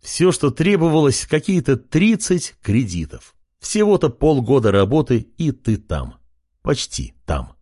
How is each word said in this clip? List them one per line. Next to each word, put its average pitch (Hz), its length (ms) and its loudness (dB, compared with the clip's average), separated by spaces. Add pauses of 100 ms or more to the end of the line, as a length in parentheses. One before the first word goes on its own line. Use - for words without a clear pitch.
Все, 175 300 0
что 147 180 0
требовалось, 160 800 0
какие-то 151 460 0
тридцать 185 880 -2
кредитов. 92 720 -4 (240)
Всего-то 208 500 2
полгода 127 640 2
работы, 113 560 2 (100)
и 160 140 -2
ты 113 240 -2
там. 69 400 -8 (460)
Почти - 520 -6 (120)
там. 69 360 -6